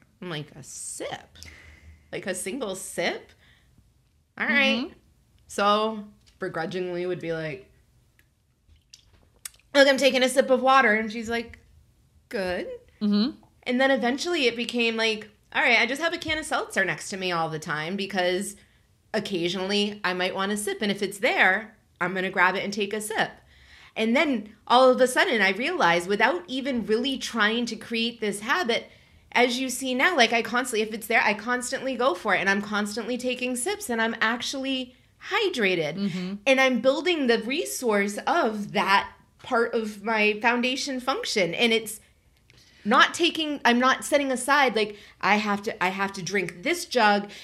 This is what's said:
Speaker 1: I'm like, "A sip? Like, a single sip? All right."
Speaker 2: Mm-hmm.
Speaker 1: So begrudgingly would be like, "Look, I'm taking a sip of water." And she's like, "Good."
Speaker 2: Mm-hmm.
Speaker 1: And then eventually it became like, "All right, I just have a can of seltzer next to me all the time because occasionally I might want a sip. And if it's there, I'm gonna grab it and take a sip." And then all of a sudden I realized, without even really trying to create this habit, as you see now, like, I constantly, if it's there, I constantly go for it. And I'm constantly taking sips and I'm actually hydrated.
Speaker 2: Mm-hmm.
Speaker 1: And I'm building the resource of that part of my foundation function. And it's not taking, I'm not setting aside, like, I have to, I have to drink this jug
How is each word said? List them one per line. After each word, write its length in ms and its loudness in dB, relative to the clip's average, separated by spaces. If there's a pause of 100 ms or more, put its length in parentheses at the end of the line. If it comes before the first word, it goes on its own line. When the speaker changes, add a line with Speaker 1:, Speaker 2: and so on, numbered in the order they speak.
(220)
Speaker 1:
I'm 80 -10
like, 260 -8
"A 80 -20
sip? 760 -12 (760)
Like, 160 -10
a 80 -4
single 400 -6
sip? 560 -6 (1080)
All 60 -2
right." 400 2
Speaker 2:
Mm-hmm. 80 -12 (540)
Speaker 1:
So 560 0 (340)
begrudgingly 680 -4
would 120 -4
be 140 -6
like, 340 -8 (2000)
"Look, 140 8
I'm 100 4
taking 260 4
a 60 4
sip 220 2
of 100 4
water." 320 6
And 180 -2
she's 180 -8
like, 300 -6 (680)
"Good." 380 -4 (340)
Speaker 2:
Mm-hmm. 300 2 (320)
Speaker 1:
And 180 -2
then 100 6
eventually 540 0
it 100 2
became 420 -2
like, 320 -2 (240)
"All 80 0
right, 180 4
I 60 4
just 160 -4
have 120 0
a 40 -6
can 200 -4
of 80 -8
seltzer 400 -2
next 240 -6
to 80 -8
me 140 -4
all 180 0
the 100 -6
time 360 -6
because 600 -2 (580)
occasionally 920 -2
I 100 0
might 220 -2
want 160 -2
a 60 -2
sip. 240 -6
And 100 0
if 100 -2
it's 180 -4
there, 560 0 (240)
I'm 140 -2
gonna 160 -2
grab 260 2
it 80 -4
and 100 -4
take 200 -4
a 80 -4
sip." 300 -2 (640)
And 200 2
then 400 0 (120)
all 220 8
of 120 4
a 60 6
sudden 340 2
I 100 4
realized, 560 2
without 400 2
even 380 -4
really 320 0
trying 500 0
to 80 -8
create 460 -4
this 200 -4
habit, 480 -2 (440)
as 260 2
you 100 -4
see 240 -6
now, 220 2
like, 160 6
I 100 0
constantly, 460 -2
if 60 -10
it's 140 -10
there, 140 2
I 120 2
constantly 640 -4
go 200 2
for 180 -2
it. 60 2
And 100 0
I'm 120 2
constantly 560 -4
taking 380 -4
sips 340 -6
and 120 -2
I'm 200 0
actually 760 -4 (360)
hydrated. 640 0
Speaker 2:
Mm-hmm. 380 -4 (120)
Speaker 1:
And 140 4
I'm 180 4
building 480 2
the 120 4
resource 840 -2
of 460 0
that 400 2 (320)
part 300 0
of 300 -4
my 380 2
foundation 580 0
function. 540 -2
And 200 2
it's 260 -2 (840)
not 280 6
taking, 520 -2
I'm 140 4
not 260 2
setting 260 2
aside, 440 2
like, 200 -2 (260)
I 140 4
have 280 0
to, 200 -4
I 60 2
have 240 -4
to 100 -10
drink 400 -4
this 220 -2
jug 440 2 (140)